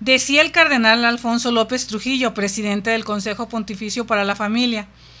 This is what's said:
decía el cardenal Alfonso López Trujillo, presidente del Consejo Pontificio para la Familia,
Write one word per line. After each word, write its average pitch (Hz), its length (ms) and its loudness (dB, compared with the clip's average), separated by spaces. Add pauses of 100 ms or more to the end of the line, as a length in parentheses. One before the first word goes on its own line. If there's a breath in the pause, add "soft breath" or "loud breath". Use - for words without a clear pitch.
decía 262 400 2
el 320 100 2
cardenal 240 540 4
Alfonso 240 480 0
López 233 340 0
Trujillo, 247 460 -2
presidente 202 560 -2
del 226 160 0
Consejo 220 460 -6
Pontificio 214 560 -6
para 208 180 0
la 202 100 0
Familia, 220 540 -2 (320 loud breath)